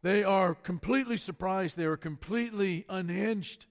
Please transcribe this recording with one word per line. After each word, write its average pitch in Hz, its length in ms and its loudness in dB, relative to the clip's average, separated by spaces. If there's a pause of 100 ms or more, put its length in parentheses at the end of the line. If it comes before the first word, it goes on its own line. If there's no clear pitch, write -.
They 196 200 4
are 190 320 4
completely 233 600 -2
surprised. 185 600 -2
They 165 80 0
are 156 100 0
completely 196 920 -2
unhinged 190 800 -2